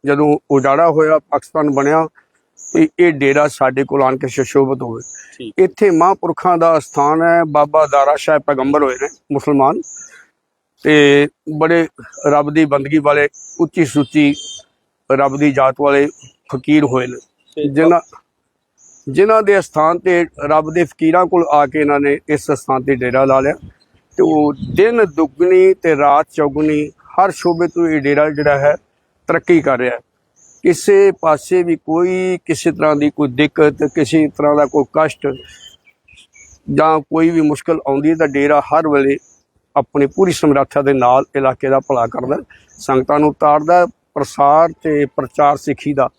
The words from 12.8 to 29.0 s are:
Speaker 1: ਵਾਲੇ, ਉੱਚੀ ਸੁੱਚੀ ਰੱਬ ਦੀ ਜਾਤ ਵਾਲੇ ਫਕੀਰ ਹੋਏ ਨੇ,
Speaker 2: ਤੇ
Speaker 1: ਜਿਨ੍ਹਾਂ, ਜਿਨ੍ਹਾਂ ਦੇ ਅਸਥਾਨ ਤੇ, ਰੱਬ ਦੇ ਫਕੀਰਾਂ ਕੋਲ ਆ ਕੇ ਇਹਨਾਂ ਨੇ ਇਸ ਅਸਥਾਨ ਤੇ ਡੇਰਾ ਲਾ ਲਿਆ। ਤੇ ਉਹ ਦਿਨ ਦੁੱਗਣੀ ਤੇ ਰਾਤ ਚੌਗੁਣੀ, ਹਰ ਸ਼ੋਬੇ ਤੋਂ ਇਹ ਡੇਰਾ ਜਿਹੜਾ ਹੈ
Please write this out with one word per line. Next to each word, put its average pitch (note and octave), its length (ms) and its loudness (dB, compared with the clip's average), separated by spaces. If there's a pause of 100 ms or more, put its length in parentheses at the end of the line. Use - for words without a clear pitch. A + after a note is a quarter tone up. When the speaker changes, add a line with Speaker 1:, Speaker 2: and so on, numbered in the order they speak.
Speaker 1:
ਵਾਲੇ, D3 300 0 (320)
ਉੱਚੀ E3+ 240 -2
ਸੁੱਚੀ C#3+ 500 0 (760)
ਰੱਬ C3+ 240 0
ਦੀ C#3+ 160 0
ਜਾਤ C3 280 0
ਵਾਲੇ C#3+ 260 2 (460)
ਫਕੀਰ D3 320 0
ਹੋਏ B2+ 220 -2
ਨੇ, B2 100 -12 (380)
Speaker 2:
ਤੇ D3 140 -4
Speaker 1:
ਜਿਨ੍ਹਾਂ, E3 320 2 (1080)
ਜਿਨ੍ਹਾਂ G#3 340 0
ਦੇ G3 160 2
ਅਸਥਾਨ D#3+ 400 -2
ਤੇ, F3 280 0 (180)
ਰੱਬ D#3 300 -2
ਦੇ F3 100 0
ਫਕੀਰਾਂ E3 420 0
ਕੋਲ F3 240 0
ਆ D3 160 2
ਕੇ D3+ 140 -4
ਇਹਨਾਂ C#3+ 200 0
ਨੇ C#3+ 180 -2 (100)
ਇਸ D3+ 240 -4
ਅਸਥਾਨ C3+ 300 -4
ਤੇ C#3 120 -2
ਡੇਰਾ B2+ 300 -2
ਲਾ C3+ 160 2
ਲਿਆ। C#3 140 -2 (640)
ਤੇ F#3+ 80 0
ਉਹ D3+ 300 0 (200)
ਦਿਨ A3 300 2
ਦੁੱਗਣੀ F3+ 680 2
ਤੇ E3 220 -2
ਰਾਤ C#3+ 360 2
ਚੌਗੁਣੀ, D3+ 560 -2
ਹਰ - 420 -2
ਸ਼ੋਬੇ E3+ 380 -2
ਤੋਂ E3+ 200 -2
ਇਹ D#3 120 -2
ਡੇਰਾ C#3+ 300 0
ਜਿਹੜਾ C#3+ 280 0
ਹੈ D3 180 0 (500)